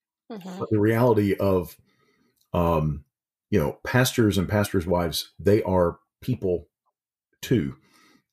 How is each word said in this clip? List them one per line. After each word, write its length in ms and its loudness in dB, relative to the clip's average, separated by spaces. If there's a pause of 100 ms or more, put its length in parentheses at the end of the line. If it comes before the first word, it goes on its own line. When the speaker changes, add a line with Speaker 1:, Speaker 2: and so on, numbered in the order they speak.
(320)
Speaker 1:
Mm-hmm. 280 -14
Speaker 2:
but 100 -8
the 100 2
reality 560 4
of, 400 0 (760)
um, 500 0 (460)
you 100 2
know, 260 -2
pastors 520 0
and 100 0
pastors' 400 -2
wives, 500 -2
they 260 2
are 360 0 (220)
people 480 -4 (720)
too. 340 -2 (580)